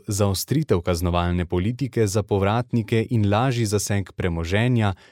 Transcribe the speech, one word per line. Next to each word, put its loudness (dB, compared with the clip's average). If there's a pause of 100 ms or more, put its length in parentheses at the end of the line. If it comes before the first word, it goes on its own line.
zaostritev 0
kaznovalne 0
politike -2
za 0
povratnike 0
in 2
lažji 0
zaseg -2
premoženja 0 (180)